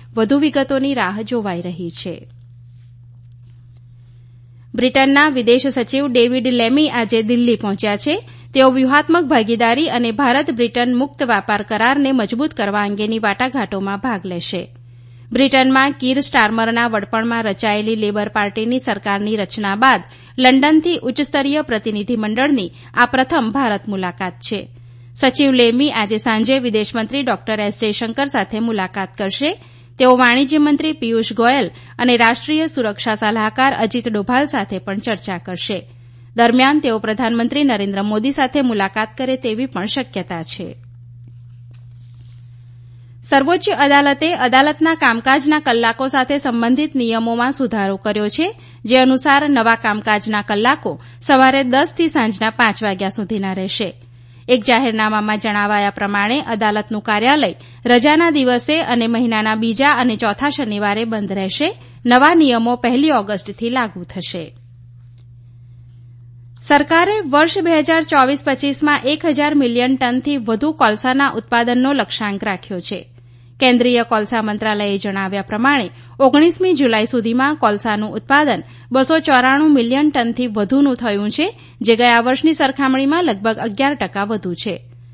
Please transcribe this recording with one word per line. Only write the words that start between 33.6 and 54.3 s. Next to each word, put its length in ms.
અજીત 360
ડોભાલ 360
સાથે 340
પણ 180
ચર્ચા 400
કરશે. 520
દરમિયાન 440
તેઓ 200
પ્રધાનમંત્રી 640
નરેન્દ્ર 380
મોદી 300
સાથે 300
મુલાકાત 560
કરે 180
તેવી 300
પણ 200
શક્યતા 580
છે. 320
સર્વોચ્ચ 460
અદાલતે 640
અદાલતના 640
કામકાજના 640
કલાકો 480
સાથે 300
સંબંધિત 580
નિયમોમાં 560
સુધારો 440
કર્યો 320
છે, 280
જે 120
અનુસાર 520
નવા 260
કામકાજના 640
કલાકો 600
સવારે 420
દસ 340
થી 100
સાંજના 420
પાંચ 340
વાગ્યા 260
સુધીના 440
રહેશે. 420